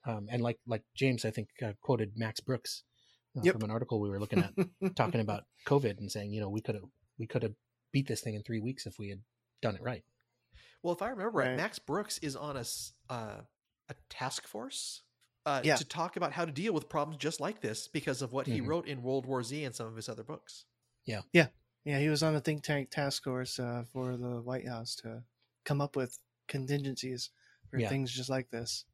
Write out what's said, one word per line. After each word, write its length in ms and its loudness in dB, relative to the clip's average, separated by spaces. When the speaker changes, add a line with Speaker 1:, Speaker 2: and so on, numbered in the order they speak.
Speaker 1:
Um, 260 -4
and 120 2
like, 240 0
like 160 0
James, 300 4
I 60 2
think, 180 -4
uh, 160 -2
quoted 360 2
Max 240 -2
Brooks, 420 -4
uh, 100 -2
Speaker 2:
Yep. 100 8
Speaker 1:
from 80 0
an 80 0
article 300 0
we 100 0
were 100 -2
looking 220 2
at 100 0
Speaker 2:
<laughs> 220 0
Speaker 1:
talking 260 4
about 220 0
covid 340 4
and 120 -4
saying, 220 -4
you 80 0
know, 80 -2
"We 100 0
coulda, 200 -2
we 80 -4
coulda 280 0
beat 160 4
this 120 -2
thing 140 -4
in 80 -6
three 180 -2
weeks 240 -4
if 140 -10
we 100 -8
had 120 -8
done 140 2
it 60 -10
right." 220 -4
Speaker 3:
Well, 120 2
if 80 -4
I 80 0
remember 280 0
right, 100 4
Speaker 2:
Right. 100 2
Speaker 3:
Max 200 0
Brooks 440 -2
is 120 -2
on 220 -4
a 40 -4
s-, 340 -6
uh, 320 -6
a 40 -8
task 400 -4
force, 540 -8
uh, 180 2
Speaker 2:
Yeah. 140 6
Speaker 3:
to 80 2
talk 320 -2
about 160 0
how 140 0
to 60 -4
deal 200 0
with 160 0
problems 320 -2
just 180 0
like 220 -2
this 260 -4
because 360 -2
of 100 -4
what 140 0
he 140 2
Speaker 1:
Mm-hmm. 60 -2
Speaker 3:
wrote 220 0
in 140 -6
World 240 0
War 160 0
Z 200 -4
and 120 -4
some 120 -6
of 100 -8
his 120 -8
other 160 -6
books. 400 -12
Speaker 1:
Yeah. 160 -4
Speaker 2:
Yeah. 140 10
Yeah, 140 2
he 100 6
was 140 4
on 100 6
the 80 4
think 220 0
tank 280 0
task 340 0
force, 340 -2
uh, 340 -2
for 240 -2
the 240 -4
White 260 -4
House 360 -6
to 200 -8
come 160 4
up 140 -2
with 220 0
contingencies 680 -2
for 80 -2
Speaker 1:
Yeah. 100 4
Speaker 2:
things 240 0
just 180 -4
like 200 0
this. 440 -4